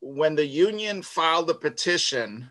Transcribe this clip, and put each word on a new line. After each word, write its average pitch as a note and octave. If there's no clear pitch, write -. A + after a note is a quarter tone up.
when D3+
the D3+
union G3+
filed E3
the D#3+
petition, B2+